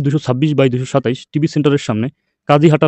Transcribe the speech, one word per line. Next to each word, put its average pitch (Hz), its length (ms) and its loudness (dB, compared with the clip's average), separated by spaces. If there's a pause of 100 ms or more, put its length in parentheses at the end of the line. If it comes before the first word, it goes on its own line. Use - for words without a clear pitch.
দুইশো 143 200 0
ছাব্বিশ 131 320 -2
বাই 135 160 2
দুইশো 127 200 -6
সাতাইশ, 127 260 -2 (120)
টিভি 151 220 -2
সেন্টারের 143 340 0
সামনে, 110 200 -4 (420)
কাজীহাটা, 151 380 4